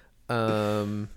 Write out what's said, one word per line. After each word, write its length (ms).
Um, 880